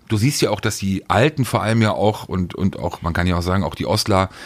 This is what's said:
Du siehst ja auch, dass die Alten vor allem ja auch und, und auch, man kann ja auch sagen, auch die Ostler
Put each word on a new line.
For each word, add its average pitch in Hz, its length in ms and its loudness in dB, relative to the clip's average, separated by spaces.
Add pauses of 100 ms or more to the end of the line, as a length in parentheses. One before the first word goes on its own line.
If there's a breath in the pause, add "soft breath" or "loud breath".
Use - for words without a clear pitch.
Du 110 80 0
siehst 120 260 2
ja 104 80 2
auch, 104 120 -4
dass 110 160 -2
die 98 320 -2
Alten 135 340 4
vor 110 180 0
allem 113 200 2
ja 107 100 4
auch 104 380 0
und, 90 260 -2
und - 240 -2
auch, - 220 -6
man 85 100 -2
kann 87 160 0
ja 90 80 2
auch 87 60 0
sagen, 90 240 0
auch - 100 -6
die 71 100 -4
Ostler 95 440 2 (160 loud breath)